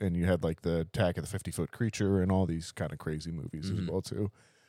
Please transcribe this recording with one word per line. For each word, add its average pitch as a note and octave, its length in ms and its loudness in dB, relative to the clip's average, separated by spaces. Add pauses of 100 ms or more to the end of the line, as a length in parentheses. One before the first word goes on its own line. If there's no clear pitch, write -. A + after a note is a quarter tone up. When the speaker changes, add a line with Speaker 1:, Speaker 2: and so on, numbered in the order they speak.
Speaker 1:
and F2+ 160 2
you F2 80 4
had, F2+ 180 4
like, D#2+ 180 0
the E2 200 2
Attack F2 360 0
of E2 60 -4
the C#2+ 60 -10
fifty-foot F2 420 -4
Creature G2 500 2
and F#2 100 4
all F#2+ 140 6
these E2 280 -4
kinda D2+ 240 -6
crazy D#2 340 -4
movies D#2+ 380 -6
as G2+ 100 0
Speaker 2:
Mm-hmm. F2 120 -2
Speaker 1:
well, F#2 100 0
too. G2+ 280 -4 (400)